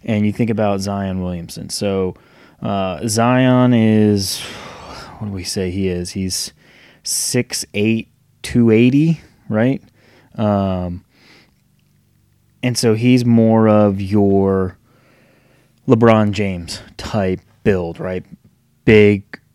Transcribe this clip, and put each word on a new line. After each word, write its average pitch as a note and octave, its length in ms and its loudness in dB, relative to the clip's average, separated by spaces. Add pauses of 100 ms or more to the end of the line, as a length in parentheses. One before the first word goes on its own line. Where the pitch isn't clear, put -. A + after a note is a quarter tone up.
and G#2 200 -2
you G#2 80 0
think A2+ 180 -2
about G#2 300 -2
Zion G2 440 -6
Williamson. E2+ 460 -10
So, F#2+ 440 -4 (480)
uh, G2 460 -6
Zion B2 640 2
is, G#2+ 640 2 (800)
what G#2+ 100 -10
do G2+ 40 -10
we F#2 120 -10
say F#2 280 -6
he F#2+ 160 -2
is? F2+ 220 -6
He's F#2+ 420 -6 (520)
six - 680 -6
eight, A2 360 -2 (340)
two A#2 280 2
eighty, C#3 520 2 (260)
right? A2+ 340 -2 (520)
Um, F#2+ 720 -4 (1600)
and B2 140 -2
so A2+ 160 2
he's B2 320 4
more A2+ 420 4
of G#2 320 4
your G2 800 0 (1080)
LeBron A2 460 4
James F#2+ 500 -8 (160)
type F#2 420 -4 (240)
build, F2 340 -2
right? F#2 280 -8 (580)
Big, G#2 560 4 (140)